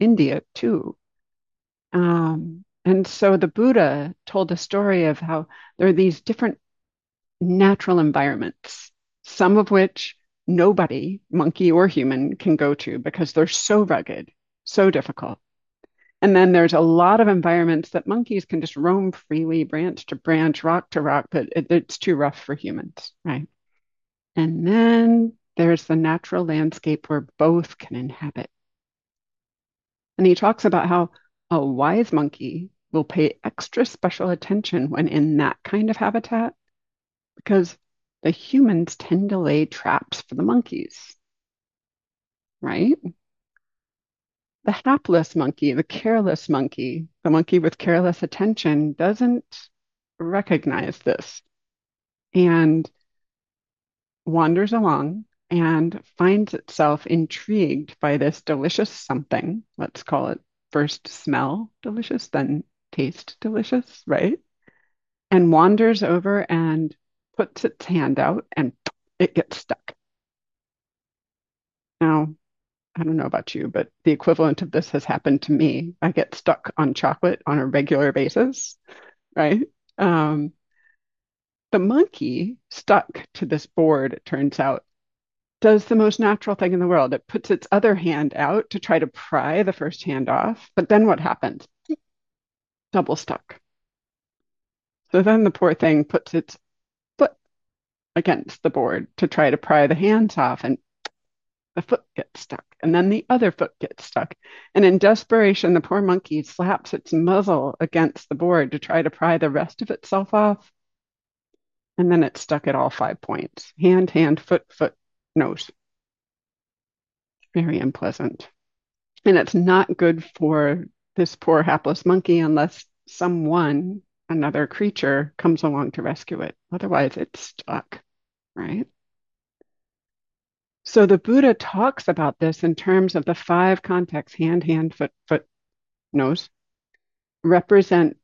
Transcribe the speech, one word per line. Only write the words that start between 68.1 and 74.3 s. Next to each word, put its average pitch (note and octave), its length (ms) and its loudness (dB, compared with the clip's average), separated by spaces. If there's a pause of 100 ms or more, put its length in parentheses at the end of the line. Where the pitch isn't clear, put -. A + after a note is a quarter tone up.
out C3+ 280 -2 (100)
and C3+ 160 -2 (480)
it - 160 0
gets - 220 -4
stuck. - 360 -12 (2000)
Now, D#3 340 0 (640)
I E3+ 80 -6
don't D#3+ 140 -2
know C#3 80 -2
about - 280 -6
you, - 140 -8
but - 220 -6 (160)
the D#3+ 80 4
equivalent D#3+ 480 0